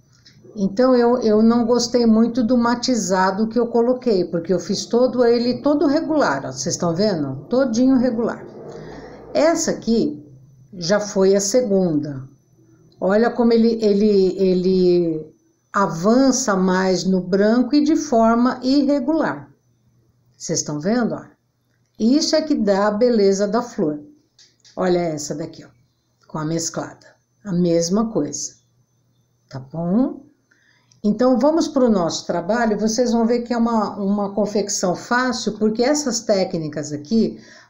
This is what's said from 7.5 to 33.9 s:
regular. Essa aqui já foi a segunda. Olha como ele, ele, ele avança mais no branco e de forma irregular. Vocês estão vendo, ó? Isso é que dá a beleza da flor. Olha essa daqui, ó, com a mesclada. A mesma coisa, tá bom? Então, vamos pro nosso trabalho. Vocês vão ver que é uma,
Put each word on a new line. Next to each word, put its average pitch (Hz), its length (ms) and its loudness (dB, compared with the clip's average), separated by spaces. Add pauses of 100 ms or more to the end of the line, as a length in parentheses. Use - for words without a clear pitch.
regular. 233 480 -2 (880)
Essa 302 380 0
aqui 208 520 -2 (500)
já 185 260 -2
foi 196 360 2
a 196 60 2
segunda. 175 880 0 (720)
Olha 220 320 2
como 233 220 2
ele, 226 300 2
ele, 196 540 4
ele 180 960 2 (380)
avança 214 840 2
mais 185 480 0
no 185 180 0
branco 208 520 2
e 294 100 4
de 311 120 2
forma 240 680 2
irregular. 262 840 0 (840)
Vocês - 240 -6
estão 151 200 -6
vendo, 208 360 -2
ó? - 80 -14 (760)
Isso 277 360 2
é 311 80 2
que 302 100 -2
dá 202 340 2
a 214 40 2
beleza 208 560 2
da 226 140 -2
flor. 156 380 -4 (760)
Olha 180 240 0
essa 160 340 -6
daqui, 156 320 -12
ó, - 40 -20 (580)
com - 100 -12
a 156 80 -6
mesclada. 165 640 -6 (360)
A 208 80 -10
mesma 175 600 0
coisa, - 420 -6 (960)
tá 135 100 -12
bom? 175 680 -2 (760)
Então, 233 360 2
vamos 311 280 2
pro 254 220 2
nosso 175 380 0
trabalho. 202 500 -2
Vocês 220 340 0
vão 233 140 2
ver 233 160 0
que 233 100 -10
é 247 60 -2
uma, 226 400 0